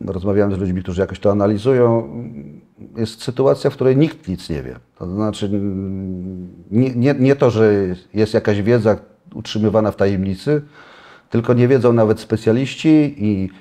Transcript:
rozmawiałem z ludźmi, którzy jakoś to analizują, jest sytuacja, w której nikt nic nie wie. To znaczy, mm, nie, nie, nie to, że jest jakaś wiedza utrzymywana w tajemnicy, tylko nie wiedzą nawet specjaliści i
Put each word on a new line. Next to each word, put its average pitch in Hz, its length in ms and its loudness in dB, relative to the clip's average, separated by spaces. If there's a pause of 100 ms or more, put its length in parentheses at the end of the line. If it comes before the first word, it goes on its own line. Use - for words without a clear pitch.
rozmawiałem 98 540 -2
z - 20 -4
ludźmi, 92 240 -2
którzy 92 200 -4
jakoś 92 180 -4
to 101 120 2
analizują, 113 800 2 (880)
jest 110 260 -8
sytuacja, 135 460 0
w - 40 -2
której 131 240 2
nikt 156 300 -2
nic 90 220 -8
nie 73 140 -6
wie. 64 120 -14 (220)
To - 80 -12 (100)
znaczy, 107 300 -4
mm, 95 1040 -8 (240)
nie, 123 240 0
nie, 127 240 2
nie 135 160 4
to, 139 140 4
że 110 220 4 (420)
jest 107 200 0
jakaś 104 280 0
wiedza 110 340 2 (380)
utrzymywana 107 580 0
w - 40 -10
tajemnicy, 98 680 -2 (680)
tylko 117 240 0
nie 120 140 4
wiedzą 123 260 4
nawet 110 260 4
specjaliści 143 960 0
i 98 320 -2 (120)